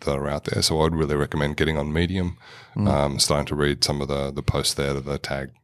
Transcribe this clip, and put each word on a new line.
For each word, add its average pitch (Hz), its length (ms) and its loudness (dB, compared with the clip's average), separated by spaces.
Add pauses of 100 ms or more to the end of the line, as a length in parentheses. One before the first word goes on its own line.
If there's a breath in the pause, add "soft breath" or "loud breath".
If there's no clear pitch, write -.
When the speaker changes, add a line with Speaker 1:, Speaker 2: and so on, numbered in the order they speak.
Speaker 1:
that 71 160 -2
are 71 100 -4
out 73 180 -4
there. - 160 0
So 78 200 2
I'd 80 120 4
really 76 220 2
recommend 73 400 0
getting 78 220 0
on 73 160 -2
Medium, 87 440 0 (380 loud breath)
Speaker 2:
Mm. 104 140 2
Speaker 1:
um, 71 300 2
starting 73 260 2
to 76 100 -4
read 71 260 2
some 71 200 0
of 67 80 -4
the, 69 200 -2
the 69 140 -6
posts - 300 0
there 69 200 0
that 69 140 -4
are 71 100 -4
tagged 69 460 -8